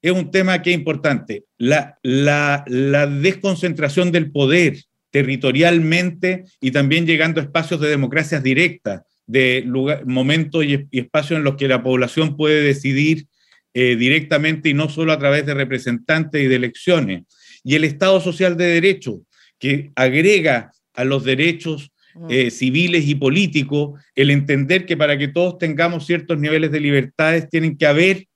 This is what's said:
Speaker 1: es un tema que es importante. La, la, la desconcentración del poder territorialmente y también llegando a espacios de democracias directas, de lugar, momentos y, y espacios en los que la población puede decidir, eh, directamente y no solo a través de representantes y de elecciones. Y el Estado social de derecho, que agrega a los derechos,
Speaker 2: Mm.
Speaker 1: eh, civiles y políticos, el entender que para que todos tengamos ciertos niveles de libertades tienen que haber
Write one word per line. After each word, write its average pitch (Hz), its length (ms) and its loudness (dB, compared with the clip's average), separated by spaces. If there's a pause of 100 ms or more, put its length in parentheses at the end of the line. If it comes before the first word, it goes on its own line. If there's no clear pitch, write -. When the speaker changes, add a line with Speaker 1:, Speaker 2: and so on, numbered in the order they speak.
Speaker 1:
es 170 100 0
un 180 200 -2
tema 185 300 2
que 180 100 0
es 175 60 2
importante. 143 680 -4 (120)
La, 143 460 0
la, 143 640 0
la 139 400 2
desconcentración 175 1040 -2
del 156 200 0
poder 147 460 2 (340)
territorialmente 165 1300 0 (160)
y 131 100 -2
también 147 340 2
llegando 160 360 0
a - 20 -6
espacios 160 380 -4
de 151 80 0
democracias 143 540 -2
directas, 131 580 -2 (260)
de 127 380 2
lugar, 135 400 -2
momentos 147 580 0
y, 143 280 -2
y 131 80 -2
espacios 151 380 -2
en 151 60 -2
los 139 120 0
que 139 120 -2
la 127 160 2
población 131 540 0
puede 151 240 2
decidir, 143 640 0 (480)
eh, 123 220 2
directamente 151 760 0
y 143 40 0
no 151 160 0
solo 160 220 -2
a 151 80 0
través 143 260 0
de 147 80 -4
representantes 139 880 -2
y 135 60 2
de 127 80 4
elecciones. 123 680 -2 (400)
Y 135 120 0
el 156 80 2
Estado 185 380 2
social 180 340 0
de 175 100 0
derecho, 170 560 0 (380)
que 143 360 -4
agrega 143 760 2 (220)
a 127 100 -6
los 135 200 -2
derechos, 151 680 -4 (240)
Speaker 2:
Mm. 165 140 -18
Speaker 1:
eh, 123 220 0
civiles 151 560 0
y 147 60 0
políticos, 147 880 -2 (140)
el 143 160 2
entender 143 560 0
que 165 100 -2
para 147 180 2
que 143 120 -4
todos 180 320 -2
tengamos 165 480 -2
ciertos 165 320 -2
niveles 156 320 0
de 151 80 -2
libertades 147 680 0
tienen 160 300 -2
que 156 80 0
haber 180 400 2 (100)